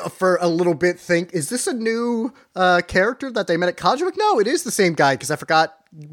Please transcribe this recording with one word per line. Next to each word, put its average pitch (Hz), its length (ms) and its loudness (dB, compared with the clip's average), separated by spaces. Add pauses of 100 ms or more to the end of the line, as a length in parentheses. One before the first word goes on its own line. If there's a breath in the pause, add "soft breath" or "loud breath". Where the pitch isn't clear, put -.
(120)
for 185 280 2
a 175 80 0
little 170 260 2
bit 175 260 -2
think, 175 320 -2
"Is 165 160 -4
this 247 180 -4
a 277 80 -2
new, 226 580 -2 (220 soft breath)
uh, 180 320 4
character 240 460 0
that 208 160 -4
they 170 80 2
met 175 140 0
at 175 60 -4
college?" 226 240 2
I'm 359 60 -2
like, 349 120 -6
"No, 415 200 2
it 202 80 2
is 302 160 -2
the 233 80 -8
same 180 240 0
guy," 139 220 2
'cause 139 160 -8
I 147 40 -2
forgot. 160 380 0 (380)